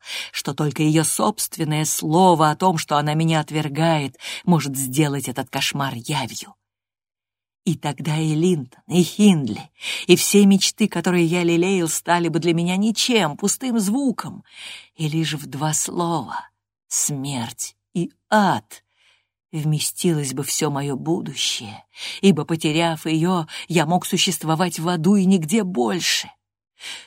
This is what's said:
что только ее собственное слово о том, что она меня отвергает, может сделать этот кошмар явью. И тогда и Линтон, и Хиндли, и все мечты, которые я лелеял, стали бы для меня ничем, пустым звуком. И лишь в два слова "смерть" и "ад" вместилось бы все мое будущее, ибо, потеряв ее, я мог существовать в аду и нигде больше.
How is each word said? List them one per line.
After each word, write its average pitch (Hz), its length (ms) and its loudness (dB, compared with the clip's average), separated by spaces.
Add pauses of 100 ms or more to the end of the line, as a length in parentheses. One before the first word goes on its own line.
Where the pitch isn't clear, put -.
(320)
что - 200 -6
только 147 300 -2
ее 156 220 4
собственное 156 800 -2
слово 160 680 4
о 147 60 -2
том, 185 220 2
что - 200 -2
она 151 160 0
меня 160 260 2
отвергает, 151 800 0 (260)
может 143 320 2
сделать 135 520 0
этот 127 200 -6
кошмар 135 460 -4
явью. 127 600 -8 (1120)
И 165 80 0
тогда 151 420 -4
и 156 200 0
Линтон, 160 500 0
и 175 160 4
Хиндли, 156 680 2 (360)
и 175 80 8
все 202 320 6
мечты, 196 400 4
которые 175 380 2
я 175 180 2
лелеял, 170 460 2
стали 170 400 0
бы 160 100 0
для 165 160 0
меня 170 220 0
ничем, 208 600 0
пустым 226 440 -2
звуком. 214 640 -2 (500)
И 156 140 -4
лишь 156 260 -2
в 151 120 -10
два 147 280 -4
слова 170 760 -4 (380)
"смерть" 135 880 -6 (160)
и 170 200 -4 (180)
"ад" 190 540 0 (640)
вместилось 151 840 -2
бы 139 120 -4
все 151 260 -2
мое 143 240 -4
будущее, 139 880 -6 (360)
ибо, 156 240 2
потеряв 160 600 -2
ее, 160 420 0 (200)
я 165 180 2
мог 170 220 -2
существовать 160 720 -2
в 165 100 -4
аду 180 280 2
и 190 80 4
нигде 190 400 2
больше. 196 680 -2 (760)